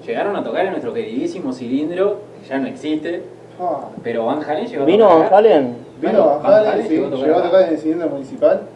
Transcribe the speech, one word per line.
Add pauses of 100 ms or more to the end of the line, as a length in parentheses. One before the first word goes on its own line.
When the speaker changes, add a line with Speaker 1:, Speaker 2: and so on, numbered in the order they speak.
Speaker 1:
llegaron
a
tocar
en
nuestro
queridísimo
Cilindro, (240)
que
ya
no
existe, (380)
Speaker 2:
Ah. (200)
Speaker 1:
pero
Van
Halen
llegó
a
Speaker 3:
¿Vino
Speaker 1:
tocar
Speaker 3:
Van
Speaker 1:
acá.
Speaker 3:
Halen? (240)
Speaker 2:
Vino
Speaker 1:
Bueno,
Speaker 2:
Van
Speaker 1:
Van
Speaker 2:
Halen,
Speaker 1:
Halen
Speaker 2:
sí,
Speaker 1:
llegó
a
tocar
Speaker 2:
llegó
a
Speaker 1:
acá.
Speaker 2:
tocar
en
el
Cilindro
Municipal (140)